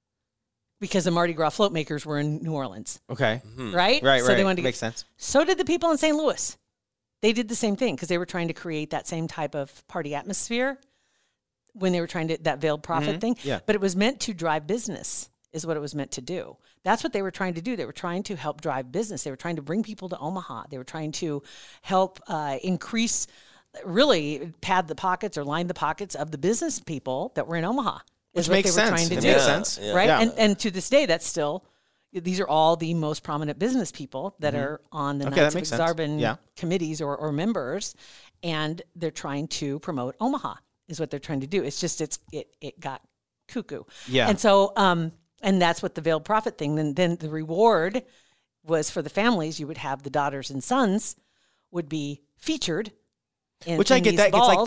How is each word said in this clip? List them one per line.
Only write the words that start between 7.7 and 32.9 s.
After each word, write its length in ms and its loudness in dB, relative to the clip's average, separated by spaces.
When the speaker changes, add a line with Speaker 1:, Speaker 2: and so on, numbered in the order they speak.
Speaker 1:
thing 200 -2
'cause 120 -8
they 100 0
were 80 -4
trying 220 -4
to 60 -4
create 360 -6
that 160 -4
same 220 -4
type 260 -6
of 320 -8
party 280 -6
atmosphere 640 -4
when 200 0
they 80 0
were 80 -4
trying 200 -4
to, 140 -2
that 180 2
veiled 220 0
profit 280 0
Speaker 2:
Mm-hmm. 100 -2
Speaker 1:
thing. 240 0
Speaker 2:
Yeah. 200 -2
Speaker 1:
But 120 2
it 40 -2
was 140 0
meant 260 0
to 140 -6
drive 320 -2
business 640 -6
is 140 -8
what 100 -2
it 40 -4
was 140 -8
meant 180 -6
to 80 -8
do. 360 -10
That's 220 2
what 80 -4
they 100 -2
were 80 -4
trying 240 -4
to 80 -8
do. 140 -4
They 80 -4
were 80 -10
trying 320 -6
to 120 -8
help 240 -6
drive 300 -6
business. 320 -6
They 80 -6
were 60 -8
trying 200 -6
to 60 -6
bring 220 -2
people 240 -12
to 100 -10
Omaha. 520 -8
They 80 -10
were 60 -12
trying 280 -8
to 300 -4
help, 440 0
uh, 360 -4
increase, 640 -2
really 680 2
pad 260 2
the 60 -6
pockets 440 -2
or 60 -4
line 240 -2
the 60 -4
pockets 400 -4
of 180 -6
the 60 -8
business 420 0
people 560 -6
that 100 -2
were 100 -4
in 80 -2
Omaha. 340 -2
Is 140 0
Speaker 2:
Which 0 -
Speaker 1:
what 60 4
Speaker 2:
makes 200 4
Speaker 1:
they 80 4
were 60 4
Speaker 2:
sense. 20 4
Speaker 1:
trying 200 4
to 60 0
Speaker 2:
It 40 0
Speaker 1:
do. 80 4
Speaker 2:
makes 160 8
sense. 340 2
Speaker 3:
Yeah, 100 -6
yeah. 60 0
Speaker 1:
Right? 140 6
Speaker 2:
Yeah. 120 6
Speaker 1:
And, 180 4
and 220 4
to 100 0
this 180 -6
day, 160 6
that's 220 0
still, 400 -2
these 260 -2
are 80 -2
all 280 6
the 180 -2